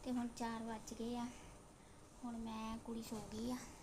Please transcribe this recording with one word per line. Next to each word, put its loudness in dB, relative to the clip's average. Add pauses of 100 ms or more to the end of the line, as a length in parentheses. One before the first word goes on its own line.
ਤੇ 2
ਹੁਣ 6
ਚਾਰ 2
ਵੱਜ 0
ਗਏ 2
ਆ। 4 (960)
ਹੁਣ 2
ਮੈਂ, 0
ਕੁੜੀ 0
ਸੋ 0 (120)
ਗਈ 4
ਆ। 4 (240)